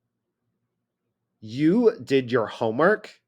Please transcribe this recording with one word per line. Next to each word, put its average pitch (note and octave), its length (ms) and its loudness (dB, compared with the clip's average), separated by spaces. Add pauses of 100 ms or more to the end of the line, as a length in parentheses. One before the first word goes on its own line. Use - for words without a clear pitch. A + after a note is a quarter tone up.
(1400)
You D#3 640 0
did B2+ 300 0
your A#2 140 0
homework. C#3+ 800 -2